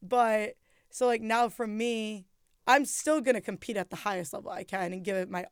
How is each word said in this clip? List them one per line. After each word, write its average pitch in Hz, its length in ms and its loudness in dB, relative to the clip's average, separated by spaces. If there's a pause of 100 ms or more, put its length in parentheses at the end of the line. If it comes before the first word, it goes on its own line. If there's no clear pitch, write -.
but, 220 540 2 (340)
so, - 180 0
like, 233 140 2
now 226 260 2
for 233 180 -4
me, 214 600 -4 (440)
I'm 277 140 8
still 302 380 2
gonna 240 180 2
compete 202 380 -6
at 180 120 -4
the - 60 -10
highest 185 380 -4
level - 180 -10
I 185 140 -10
can 185 260 -4
and 185 100 -8
give 190 140 -4
it 185 140 -2
my 185 220 -6